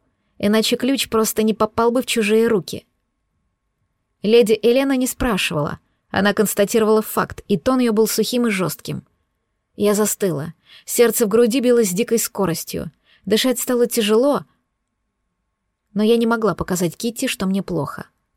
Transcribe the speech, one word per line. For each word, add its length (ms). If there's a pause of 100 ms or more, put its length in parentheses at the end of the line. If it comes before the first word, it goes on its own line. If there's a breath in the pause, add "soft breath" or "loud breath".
(380)
Иначе 380
ключ 340
просто 340
не 100
попал 380
бы 100
в 40
чужие 420
руки". 380 (1400)
Леди 400
Елена 340
не 120
спрашивала. 720 (300)
Она 240
констатировала 680
факт, 460
и 100
тон 220
её 120
был 160
сухим 400
и 40
жёстким. 540 (680)
Я 200
застыла. 580 (320 loud breath)
Сердце 400
в 40
груди 300
билось 300
с 40
дикой 260
скоростью. 720 (340 soft breath)
Дышать 340
стало 280
тяжело, 580 (1500)
но 100
я 140
не 100
могла 280
показать 400
Китти, 320
что 200
мне 160
плохо. 440 (300)